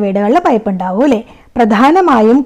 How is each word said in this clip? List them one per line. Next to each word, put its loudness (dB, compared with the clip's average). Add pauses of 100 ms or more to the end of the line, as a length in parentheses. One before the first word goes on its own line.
വീടുകളിൽ 0 (100)
പൈപ്പ് -2
ഉണ്ടാവും -4
അല്ലേ? 0 (340)
പ്രധാനമായും 2